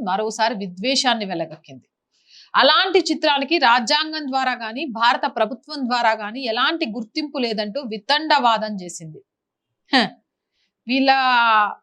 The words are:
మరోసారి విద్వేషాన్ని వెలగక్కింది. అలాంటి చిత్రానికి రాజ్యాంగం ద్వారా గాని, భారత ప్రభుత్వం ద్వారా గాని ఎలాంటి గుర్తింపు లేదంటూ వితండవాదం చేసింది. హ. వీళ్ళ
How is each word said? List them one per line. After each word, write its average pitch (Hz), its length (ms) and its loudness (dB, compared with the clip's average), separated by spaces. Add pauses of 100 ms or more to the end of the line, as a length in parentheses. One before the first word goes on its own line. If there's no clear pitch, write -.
మరోసారి 214 520 -2
విద్వేషాన్ని 220 680 -2
వెలగక్కింది. 156 600 -10 (680)
అలాంటి 330 460 4
చిత్రానికి 294 580 0
రాజ్యాంగం 294 680 2
ద్వారా 262 260 -2
గాని, 233 380 -8
భారత 233 420 2
ప్రభుత్వం 240 520 -4
ద్వారా 233 280 2
గాని 214 300 -8
ఎలాంటి 269 420 0
గుర్తింపు 247 520 -8
లేదంటూ 220 460 -4
వితండవాదం 233 920 0
చేసింది. 170 440 -14 (720)
హ. 262 100 4 (840)
వీళ్ళ 269 220 2 (720)